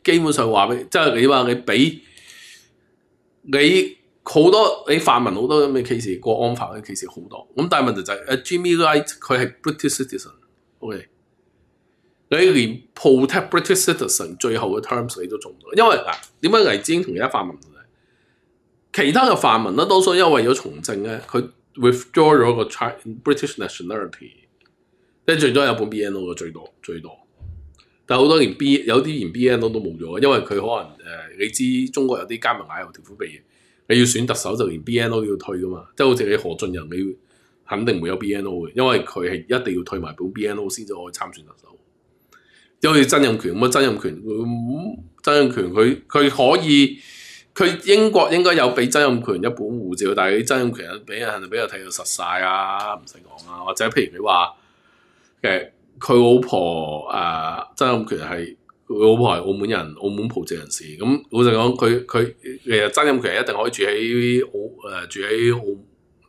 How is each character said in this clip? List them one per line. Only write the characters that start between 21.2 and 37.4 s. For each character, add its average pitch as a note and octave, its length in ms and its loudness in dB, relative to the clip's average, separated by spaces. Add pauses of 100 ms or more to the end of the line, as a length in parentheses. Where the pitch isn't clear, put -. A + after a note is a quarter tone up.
佢 B2 200 -4 (280)
withdraw C3 600 4
咗 A#2+ 200 4
個 A2 80 -2
Chi-，British A#2 920 -4
nationality， F#2 760 -10 (960)
即 E3 60 2
係 D#3+ 60 0
最 C#3 120 2
多 C#3 120 2
有 A#2+ 120 2
本 G#2+ 120 -4
B G#2+ 160 -6
N G2 120 -6
O F#2+ 60 -8
嘅， F2 120 -8
最 E2+ 160 -12
多， E2 320 -20
最 E2+ 180 -12
多。 E2 160 -20 (920)
但 B2+ 100 2
係 C3 60 4
好 D3 40 6
多 D#3+ 120 6
連 G#2 180 2
B， C#3 280 2
有 A#2 180 4
啲 - 20 -4 (140)
連 F2 120 -6
B B2 160 0
N A#2 160 2
O A2+ 60 0
都 A2 100 -4
冇 F2 160 -8
咗， E2+ 240 -10
因 C#3 80 4
為 C3 120 4
佢 - 80 -8
可 G2+ 80 -4
能， G2 100 -2 (400)
呃， E2 240 -16 (100)
你 G#2 80 -2
知 B2+ 440 -2
中 C3+ 160 -2
國 B2 100 -2
有 F2+ 100 -8
啲 A2+ 140 -8
加 A#2 160 -2
盟 F#2 100 -14
I F2 160 -14
O F2+ 80 -18
條 E2 140 -20
款 G2+ 120 -20
被， D#2 220 -14 (480)
你 A#2+ 120 2
要 B2 40 6
選 A#2+ 220 0
特 B2 80 -4
首 G2+ 220 -6
就 A#2 100 -2
連 E2 160 -8
B A#2 180 -4
N A#2 120 -2
O A2+ 100 -2
都 A2 40 -6
要 G2+ 100 -4
退 F#2 240 -10
㗎 F#2 100 -6
嘛， F2 160 -12 (100)
即 C#3 80 0
係 C3+ 40 6
好 B2+ 80 4
似 B2 120 -2
你 G2+ 80 0
何 E2+ 200 -6
俊 F#2 180 -8
仁， E2 160 -10
你 F#2 260 -6 (540)